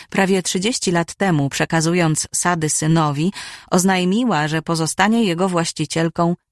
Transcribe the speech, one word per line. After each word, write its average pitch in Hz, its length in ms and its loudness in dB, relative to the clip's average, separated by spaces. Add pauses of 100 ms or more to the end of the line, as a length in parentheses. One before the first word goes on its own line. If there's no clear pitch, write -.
(100)
Prawie 190 320 0
trzydzieści 196 500 -2
lat 170 220 -2
temu, 156 340 0
przekazując 160 840 0
sady 170 340 -2
synowi, 156 640 0 (380)
oznajmiła, 185 800 2
że 156 140 -2
pozostanie 185 640 0
jego 180 240 0
właścicielką 170 880 -2 (160)